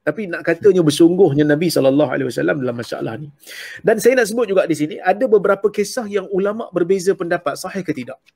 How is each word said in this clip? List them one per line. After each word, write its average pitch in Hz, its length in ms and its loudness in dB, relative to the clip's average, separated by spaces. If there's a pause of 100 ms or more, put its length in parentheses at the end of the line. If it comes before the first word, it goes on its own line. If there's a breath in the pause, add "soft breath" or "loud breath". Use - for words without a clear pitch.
Tapi 156 260 -4
nak 170 160 -8
katanya 180 380 2
bersungguhnya 165 640 4
Nabi 151 240 2
sallallahu 139 400 2
alaihi 139 160 -4
wasallam 147 340 -2
dalam 123 160 -4
masalah 117 420 -8
ni. 147 120 -14 (520 loud breath)
Dan 220 200 2
saya 254 160 4
nak 233 100 2
sebut 220 220 -2
juga 180 160 2
di 170 80 -2
sini, 151 240 -4
ada 196 300 0
beberapa 202 420 2
kisah 208 400 -4
yang 202 180 -4
ulama' 202 460 -4
berbeza 180 400 0
pendapat 170 420 -4
sahih 185 300 -10
ke 151 80 -6
tidak. 127 240 -8 (200)